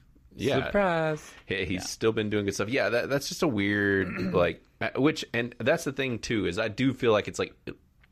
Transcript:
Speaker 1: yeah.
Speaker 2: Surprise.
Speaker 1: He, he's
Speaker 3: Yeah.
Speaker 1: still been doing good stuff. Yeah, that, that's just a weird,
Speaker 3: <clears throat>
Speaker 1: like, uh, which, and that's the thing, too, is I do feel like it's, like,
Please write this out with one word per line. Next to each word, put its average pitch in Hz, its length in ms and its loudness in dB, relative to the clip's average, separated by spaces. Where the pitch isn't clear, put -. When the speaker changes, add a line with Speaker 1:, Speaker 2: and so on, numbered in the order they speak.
Speaker 1:
yeah. 131 300 0
Speaker 2:
Surprise. 165 680 0
Speaker 1:
He, - 80 -4
he's 85 60 -6
Speaker 3:
Yeah. 92 120 -2
Speaker 1:
still - 280 0
been 110 200 -2
doing 104 160 0
good 98 80 -2
stuff. 101 140 -2
Yeah, 117 200 0
that, 110 200 0
that's 139 200 -2
just - 160 -4
a - 20 2
weird, 101 600 2
Speaker 3:
<clears throat> 92 260 -4
Speaker 1:
like, 87 260 2
uh, - 160 -2
which, 151 360 2
and 120 280 -4
that's 139 240 0
the 143 80 -4
thing, 131 260 -4
too, 104 280 0
is 87 120 -2
I 110 80 0
do 127 280 0
feel 120 180 4
like 101 160 2
it's, 90 100 -10
like, 95 160 -4